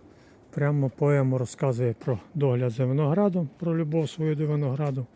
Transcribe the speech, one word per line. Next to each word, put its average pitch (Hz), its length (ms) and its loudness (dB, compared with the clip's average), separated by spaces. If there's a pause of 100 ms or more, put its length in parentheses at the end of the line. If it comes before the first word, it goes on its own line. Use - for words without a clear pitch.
(500)
прямо 143 400 0
поему 139 480 2
розказує 123 560 0 (100)
про 123 140 -2 (160)
догляд 127 360 0
за 120 140 -2
виноградом, 156 640 2 (100)
про 170 180 -2
любов 160 340 0
свою 156 240 -2
до 151 120 -2
винограду. 143 680 -2